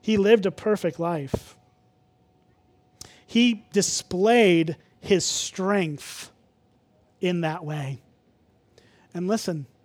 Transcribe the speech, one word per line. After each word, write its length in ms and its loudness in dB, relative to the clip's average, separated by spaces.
He 160 0
lived 280 4
a 60 0
perfect 480 -4
life. 560 -6
He 460 2
displayed 1040 2
his 260 2
strength 1040 -4
in 200 -2
that 220 -4
way. 380 -8
And 140 -6
listen, 400 -4